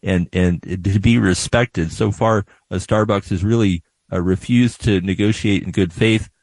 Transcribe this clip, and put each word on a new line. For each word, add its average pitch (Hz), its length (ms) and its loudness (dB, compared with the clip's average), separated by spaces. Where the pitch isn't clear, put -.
and, 92 320 0
and 90 300 0
to 92 360 -2
be 117 200 4
respected. 92 720 0
So 104 200 -2
far, 110 360 0
uh, 95 60 -4
Starbucks 107 520 0
has 92 140 -2
really, 104 400 2
uh, 92 80 -4
refused 117 680 0
to 101 160 2
negotiate 98 600 0
in 92 80 -8
good 90 240 -2
faith 110 360 0